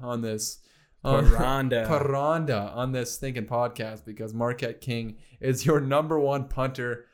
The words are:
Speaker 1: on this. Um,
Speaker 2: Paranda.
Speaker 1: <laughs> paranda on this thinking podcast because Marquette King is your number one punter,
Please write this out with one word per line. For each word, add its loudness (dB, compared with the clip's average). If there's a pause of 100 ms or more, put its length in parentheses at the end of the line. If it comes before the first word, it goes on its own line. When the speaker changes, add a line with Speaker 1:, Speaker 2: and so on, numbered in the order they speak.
Speaker 1:
on -4
this. -6 (440)
Um, 4
Speaker 2:
Paranda. 4
Speaker 1:
<laughs> -2
paranda 0
on -2
this -4
thinking -6
podcast -4
because -10
Marquette -4
King -6 (240)
is 0
your 6
number 2
one 0
punter, -4